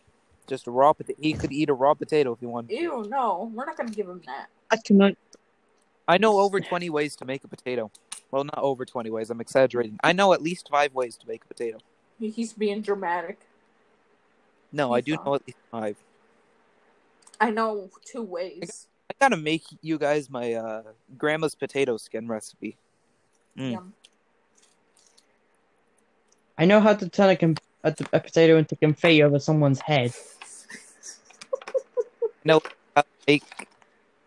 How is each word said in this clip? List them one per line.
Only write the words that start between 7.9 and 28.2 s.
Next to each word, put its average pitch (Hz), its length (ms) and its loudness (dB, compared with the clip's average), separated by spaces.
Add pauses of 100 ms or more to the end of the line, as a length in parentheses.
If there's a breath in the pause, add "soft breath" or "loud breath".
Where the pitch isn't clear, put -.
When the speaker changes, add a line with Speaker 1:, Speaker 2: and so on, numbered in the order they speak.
Speaker 1:
Well, 139 120 -2
not 147 140 -8
over 127 280 -2
twenty 113 260 -8
ways. 110 180 -6
I'm 117 120 -8
exaggerating. 120 640 0
I 160 100 4
know 190 200 4
at - 80 2
least 170 280 -8
five 143 260 0
ways 123 220 -6
to - 100 -20
make 113 160 -12
a - 40 -20
potato. 117 300 -10 (420)
Speaker 2:
He-, 220 120 -8
he's 226 220 -8
being 208 280 -4
dramatic. 190 580 -6 (1300)
Speaker 1:
No, 139 220 -2
I 123 60 2
Speaker 2:
He's 123 60 -6
Speaker 1:
do 143 80 -4
Speaker 2:
not. - 120 -8
Speaker 1:
know 139 100 -2
at - 120 -8
least - 120 -20 (120)
five. 110 240 -8 (1400)
Speaker 2:
I 220 120 2
know 214 380 -4 (140)
two 247 200 -14
ways. 175 640 -12 (220)
Speaker 1:
I - 100 -14
gotta 180 180 2
make 156 260 -4 (180)
you 156 160 -4
guys 147 320 -2
my, 123 240 -6
uh, 110 300 -8 (340)
grandma's 151 380 -2
potato 135 420 -2
skin 113 300 -10
recipe. 110 480 -10 (840)
Mm. 131 160 -6
Speaker 2:
Yum. 180 200 -12 (2750)
Speaker 3:
I 160 80 4
know 202 140 8
how 208 140 6
to 208 160 -2
turn 202 200 4
a, 185 60 6
com-, 160 200 2 (280)
a, 156 120 0 (180)
a 160 60 2
potato 160 380 6